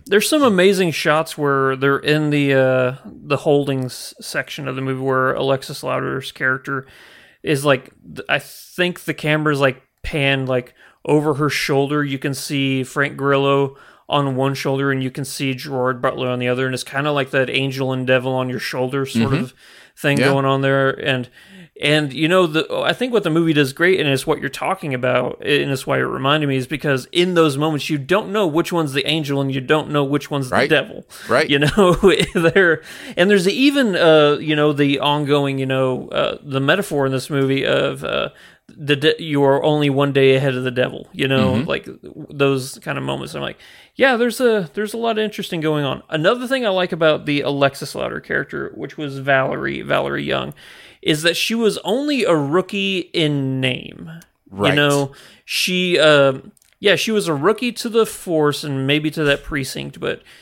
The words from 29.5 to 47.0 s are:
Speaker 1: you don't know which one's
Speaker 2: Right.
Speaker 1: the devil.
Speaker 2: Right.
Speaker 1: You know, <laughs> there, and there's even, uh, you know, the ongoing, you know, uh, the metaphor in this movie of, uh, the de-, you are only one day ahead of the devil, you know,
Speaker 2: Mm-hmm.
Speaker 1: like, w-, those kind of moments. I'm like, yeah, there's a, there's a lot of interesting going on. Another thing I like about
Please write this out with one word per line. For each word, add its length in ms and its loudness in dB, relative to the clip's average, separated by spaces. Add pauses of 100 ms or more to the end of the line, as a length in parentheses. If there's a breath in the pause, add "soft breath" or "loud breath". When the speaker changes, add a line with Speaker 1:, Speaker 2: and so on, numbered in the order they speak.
Speaker 1:
you 80 -2
don't 280 2
know 140 2
which 260 -2
one's 220 -4
Speaker 2:
Right. 180 2
Speaker 1:
the 60 4
devil. 300 -2 (220 loud breath)
Speaker 2:
Right. 220 2
Speaker 1:
You 100 4
know, 340 4
<laughs> 420 4
there, 460 4 (360 loud breath)
and 120 4
there's 180 6
even, 480 2
uh, 440 6
you 160 -2
know, 160 4
the 280 2
ongoing, 580 0
you 80 -4
know, 440 -2
uh, 340 -2
the 180 -4
metaphor 460 0
in 40 -2
this 180 -4
movie 360 0
of, 380 -2
uh, 260 -4 (380 loud breath)
the 280 -4
de-, 280 2
you 200 2
are 200 4
only 280 2
one 200 2
day 240 6
ahead 200 2
of 80 -4
the 80 -2
devil, 420 -2
you 140 -2
know, 280 2
Speaker 2:
Mm-hmm. 140 -2
Speaker 1:
like, 160 -4
w-, 460 -18
those 480 0
kind 180 -8
of 60 -8
moments. 320 -6
I'm 60 -8
like, 160 -8 (380 loud breath)
yeah, 220 4
there's 240 0
a, 320 2
there's 200 -6
a 40 -8
lot 220 -2
of 40 0
interesting 380 -6
going 240 0
on. 240 -4
Another 380 0
thing 180 -2
I 40 0
like 220 0
about 360 2